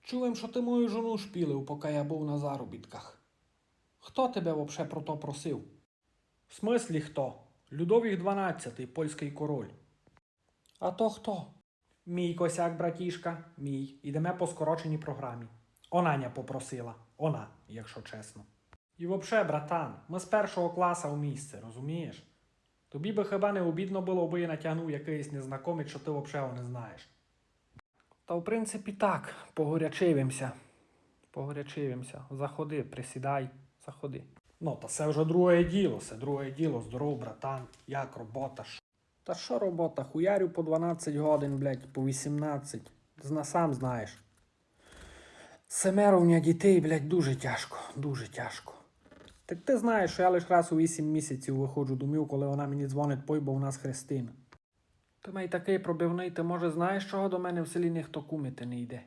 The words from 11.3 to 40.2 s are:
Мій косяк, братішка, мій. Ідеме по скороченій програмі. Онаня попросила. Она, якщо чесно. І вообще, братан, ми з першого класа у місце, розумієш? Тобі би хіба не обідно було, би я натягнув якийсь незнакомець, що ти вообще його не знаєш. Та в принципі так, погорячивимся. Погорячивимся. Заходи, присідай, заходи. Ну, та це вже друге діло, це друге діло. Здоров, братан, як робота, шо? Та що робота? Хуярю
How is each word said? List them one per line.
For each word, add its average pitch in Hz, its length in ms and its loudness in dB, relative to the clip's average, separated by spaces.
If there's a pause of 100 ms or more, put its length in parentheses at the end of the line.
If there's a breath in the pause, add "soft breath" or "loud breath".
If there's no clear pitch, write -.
Мій 175 280 -2
косяк, 170 420 0
братішка, 170 680 -4 (140)
мій. 139 440 -6
Ідеме 156 300 -2
по 180 140 -2
скороченій 156 520 -2
програмі. 120 480 -8 (440)
Онаня 147 400 2
попросила. 123 640 -8 (220)
Она, 151 300 -2 (220)
якщо 110 340 -14
чесно. 107 400 -16 (560)
І 170 80 -6
вообще, 190 380 2
братан, 151 500 -2 (140)
ми 180 120 -4
з - 40 -10
першого 202 460 2
класа 175 380 0
у 143 80 -4
місце, 147 480 -6
розумієш? 135 580 -8 (680)
Тобі 165 240 -4
би 202 120 2
хіба 202 280 2
не 196 100 2
обідно 185 400 0
було, 180 260 2
би 175 120 0
я 170 80 0
натягнув 160 420 -2
якийсь 147 420 -4
незнакомець, 139 560 -4
що - 100 -12
ти 156 120 -6
вообще 147 260 -4
його 131 160 -4
не 123 120 -8
знаєш. 120 440 -10 (1160)
Та 170 120 -4
в 170 80 -2
принципі 214 480 -2
так, 190 420 0 (200)
погорячивимся. 151 1000 2 (800 soft breath)
Погорячивимся. 139 1000 -6
Заходи, 143 520 -4
присідай, 131 680 -4 (360)
заходи. 135 380 -10 (360)
Ну, 156 220 -2
та - 60 -12
це - 180 -2
вже 156 180 4
друге 170 400 6
діло, 170 340 2
це - 160 -10
друге 135 360 -4
діло. 139 300 0
Здоров, 127 380 -4
братан, 123 440 -6 (240)
як 135 300 -6
робота, 123 480 -8
шо? - 160 -16 (440)
Та 175 100 -2
що 233 240 -2
робота? 170 460 0
Хуярю 185 440 4